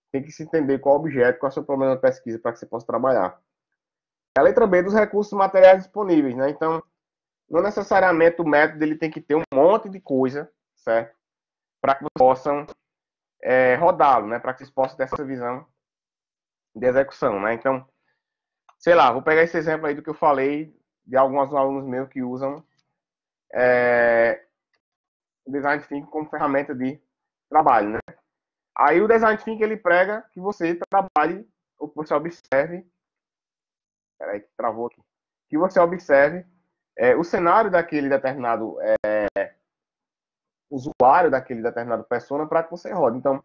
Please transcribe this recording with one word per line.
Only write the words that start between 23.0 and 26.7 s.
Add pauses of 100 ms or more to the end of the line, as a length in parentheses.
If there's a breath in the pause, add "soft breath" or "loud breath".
é, (1040)
o
design
thinking
como
ferramenta